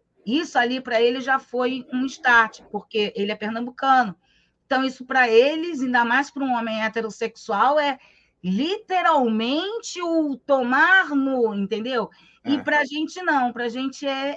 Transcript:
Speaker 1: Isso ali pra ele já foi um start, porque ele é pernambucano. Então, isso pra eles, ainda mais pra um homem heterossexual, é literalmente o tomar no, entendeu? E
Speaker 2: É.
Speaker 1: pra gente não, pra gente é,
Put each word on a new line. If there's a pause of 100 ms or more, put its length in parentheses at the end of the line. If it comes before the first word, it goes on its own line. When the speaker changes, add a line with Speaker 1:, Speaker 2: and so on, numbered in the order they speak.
(240)
Speaker 1:
Isso
ali
pra
ele
já
foi
um
start, (100)
porque
ele
é
pernambucano. (480)
Então,
isso
pra
eles,
ainda
mais
pra
um
homem
heterossexual,
é (440)
literalmente
o
tomar
no,
entendeu? (340)
E
Speaker 2:
É.
Speaker 1:
pra
gente
não,
pra
gente
é,